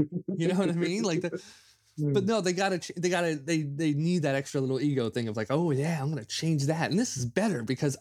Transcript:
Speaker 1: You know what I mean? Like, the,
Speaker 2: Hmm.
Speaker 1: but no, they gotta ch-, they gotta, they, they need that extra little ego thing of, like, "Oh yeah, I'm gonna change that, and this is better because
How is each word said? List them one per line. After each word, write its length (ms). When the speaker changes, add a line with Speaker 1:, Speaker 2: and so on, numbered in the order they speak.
Speaker 1:
You 120
know 100
what 100
I 60
mean? 280
Like, 200
the, 200
Speaker 2:
Hmm. 140
Speaker 1:
but 120
no, 180
they 100
gotta 260
ch-, 180
they 120
gotta, 280
they, 260
they 320
need 280
that 120
extra 260
little 200
ego 280
thing 200
of, 100
like, 100
"Oh 220
yeah, 320
I'm 80
gonna 160
change 400
that, 240
and 100
this 160
is 80
better 380
because 380